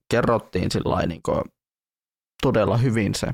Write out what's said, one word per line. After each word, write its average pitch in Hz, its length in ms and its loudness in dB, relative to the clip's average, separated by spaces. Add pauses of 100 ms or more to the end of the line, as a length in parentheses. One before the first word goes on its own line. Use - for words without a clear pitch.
(120)
kerrottiin 117 600 0
sillä - 200 -2
lailla - 160 0
niinkö - 240 -6 (1120)
todella 107 360 2
hyvin 110 380 0
se, - 180 -4